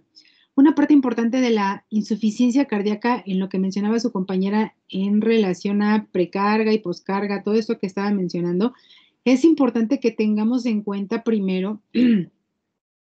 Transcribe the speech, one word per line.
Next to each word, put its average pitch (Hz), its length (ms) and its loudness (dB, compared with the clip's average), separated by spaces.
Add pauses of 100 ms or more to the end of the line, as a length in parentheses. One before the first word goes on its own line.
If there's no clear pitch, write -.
(540)
una 285 220 6
parte 294 180 2
importante 240 480 2
de 247 80 2
la 202 400 -2
insuficiencia 226 760 0
cardíaca, 214 600 -2
en 190 140 -2
lo 190 100 -2
que 185 80 -4
mencionaba 202 420 0
su 233 120 -2
compañera 190 640 -2 (140)
en 202 320 0
relación 202 600 0
a 214 300 0
precarga 202 600 0
y 220 60 2
poscarga, 196 640 -6
todo 208 140 -2
esto 220 240 -2
que 202 80 -6
estaba 202 240 -4
mencionando, 180 640 -2 (500)
es 254 180 2
importante 269 560 2
que 226 120 0
tengamos 220 560 0
en 208 160 -2
cuenta 202 400 -6
primero 196 640 -2
<clears throat> - 60 -20 (1200)